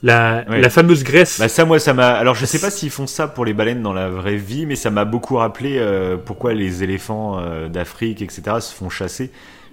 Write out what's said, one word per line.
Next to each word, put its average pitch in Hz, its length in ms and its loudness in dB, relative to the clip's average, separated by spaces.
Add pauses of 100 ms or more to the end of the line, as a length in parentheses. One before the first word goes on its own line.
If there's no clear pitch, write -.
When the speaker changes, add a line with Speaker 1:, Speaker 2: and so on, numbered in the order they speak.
Speaker 1:
la, 117 440 4
Speaker 2:
Ouais. 117 140 2
Speaker 1:
la 123 80 8
fameuse 165 340 6
graisse. 151 360 4
Speaker 2:
Bah 110 80 4
ça, 165 180 4
moi, 160 140 6
ça 147 160 2
m'a. 123 160 6
Alors, 120 240 4
je 123 100 -4
sais 156 140 -2
Speaker 1:
C'est 160 60 -6
Speaker 2:
pas 202 60 0
s'ils 156 200 -6
font 135 160 -8
ça 156 200 -4
pour 123 160 -4
les 110 100 -2
baleines 113 280 0
dans 104 120 -2
la 95 140 -2
vraie 92 280 -4
vie, 113 320 -6
mais 139 80 -4
ça 113 160 -4
m'a 104 120 2
beaucoup 117 340 -2
rappelé, 120 420 -2
euh, 95 440 0
pourquoi 113 300 -4
les 95 300 -2
éléphants, 98 560 -4
euh, 82 300 -8
d'Afrique, 92 520 -6
et 98 80 -8
cetera, 107 320 -4
se - 120 -14
font 92 180 -10
chasser. 127 400 -8 (420)